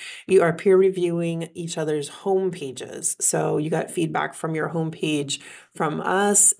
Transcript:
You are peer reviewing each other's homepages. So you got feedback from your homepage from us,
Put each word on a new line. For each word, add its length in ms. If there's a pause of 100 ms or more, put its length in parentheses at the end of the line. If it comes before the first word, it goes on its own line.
(280)
You 140
are 100
peer 240
reviewing 760
each 220
other's 320
homepages. 1120
So 360
you 120
got 220
feedback 440
from 200
your 140
homepage 720 (320)
from 280
us, 580